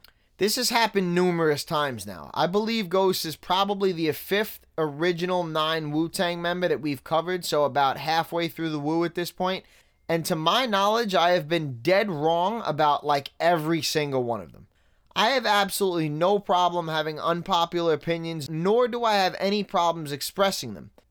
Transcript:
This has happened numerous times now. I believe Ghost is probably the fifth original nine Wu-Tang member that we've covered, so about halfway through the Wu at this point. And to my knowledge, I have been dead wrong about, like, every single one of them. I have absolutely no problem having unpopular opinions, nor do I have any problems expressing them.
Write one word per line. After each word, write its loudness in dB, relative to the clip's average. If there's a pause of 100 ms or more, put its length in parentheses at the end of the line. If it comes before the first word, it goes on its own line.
(360)
This 0
has 0
happened 2
numerous 2
times -2
now. -14
I 2
believe -2
Ghost 2
is -8
probably 0
the 0
fifth -4 (160)
original 0
nine -2
Wu-Tang -2
member 0
that 0
we've -4
covered, -2
so 2
about 2
halfway -2
through -6
the -4
Wu 0
at -4
this -4
point. -4 (460)
And 0
to 0
my 2
knowledge, 2
I 6
have 2
been -2
dead 2
wrong 0
about, 2
like, 0 (100)
every 2
single 0
one -4
of -18
them. -20 (500)
I 4
have 0
absolutely 0
no 2
problem 0
having -4
unpopular 0
opinions, -4
nor 2
do -4
I 2
have 2
any 0
problems 0
expressing -2
them. -18 (200)